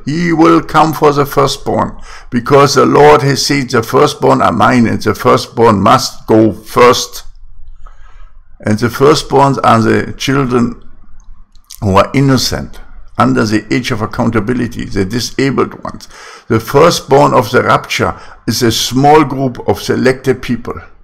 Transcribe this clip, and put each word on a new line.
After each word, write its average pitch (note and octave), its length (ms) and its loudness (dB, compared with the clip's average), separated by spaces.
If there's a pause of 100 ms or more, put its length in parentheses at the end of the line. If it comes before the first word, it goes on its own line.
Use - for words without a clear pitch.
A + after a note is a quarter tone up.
He E3 280 -2
will E3 300 4
come D#3 300 0
for D3 200 2
the C#3+ 140 0
firstborn, - 720 -4 (300)
because C#3 440 2
the B2 120 4
Lord C#3+ 360 6
has C3+ 240 0
said, C#3 240 -2
"The A#2+ 120 0
firstborn C3+ 600 0
are G2 100 2
mine, A2+ 340 2
and G2+ 140 -2
the G#2+ 140 0
firstborn A#2+ 680 2
must B2+ 460 0
go A2 260 4
first." - 720 0 (1400)
And G#2+ 180 0
the A#2+ 100 0
firstborns C#3 760 2
are A2+ 180 4
the A2 340 0
children B2+ 680 -2 (1000)
who G2 160 0
are G2 180 2
innocent, C3 680 0 (360)
under B2 280 0
the G#2+ 280 -2
age B2+ 200 -4
of G#2+ 100 -6
accountability, A#2 840 -4
the G2+ 180 -2
disabled B2+ 680 -4 (100)
ones. - 240 -14 (400)
The A2+ 100 0
firstborn C#3+ 720 2
of A#2+ 200 0
the A#2 100 2
rapture G#2+ 560 -2 (300)
is A2 140 -4
a A#2 100 2
small C#3+ 500 4
group C3 460 -4
of G2+ 120 -2
selected B2 600 -2
people - 320 -6 (300)